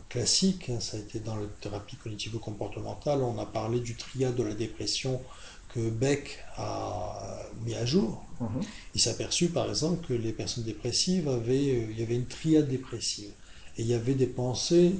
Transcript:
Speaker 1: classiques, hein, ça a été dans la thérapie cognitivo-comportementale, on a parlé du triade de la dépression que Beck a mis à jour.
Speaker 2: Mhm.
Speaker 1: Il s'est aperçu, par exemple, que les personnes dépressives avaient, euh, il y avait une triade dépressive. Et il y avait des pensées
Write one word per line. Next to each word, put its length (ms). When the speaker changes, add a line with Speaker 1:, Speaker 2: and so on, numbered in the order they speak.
Speaker 1:
classiques, 640
hein, 80
ça 180
a 40
été 180
dans 160
la 120
thérapie 360
cognitivo-comportementale, 1300
on 160
a 80
parlé 340
du 160
triade 400
de 80
la 100
dépression 640
que 160
Beck 480
a 840
mis 100
à 100
jour. 380
Speaker 2:
Mhm. 200
Speaker 1:
Il 60
s'est 100
aperçu, 380
par 200
exemple, 380
que 80
les 180
personnes 320
dépressives 640
avaient, 460
euh, 160
il 80
y 60
avait 100
une 120
triade 420
dépressive. 640
Et 60
il 60
y 60
avait 200
des 140
pensées 720